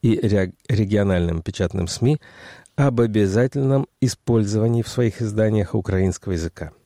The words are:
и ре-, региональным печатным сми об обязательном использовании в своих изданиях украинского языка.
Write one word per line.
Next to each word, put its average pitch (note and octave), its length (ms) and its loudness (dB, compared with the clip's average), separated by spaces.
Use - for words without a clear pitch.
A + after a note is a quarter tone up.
и A2+ 180 2
ре-, G2 340 0
региональным G2 760 0
печатным F#2 440 -4
сми C#3+ 320 0
об C3 260 2
обязательном A#2 880 0
использовании A2+ 800 0
в - 60 -4
своих B2 340 -2
изданиях G#2+ 540 0
украинского F#2+ 560 -2
языка. E2 400 -6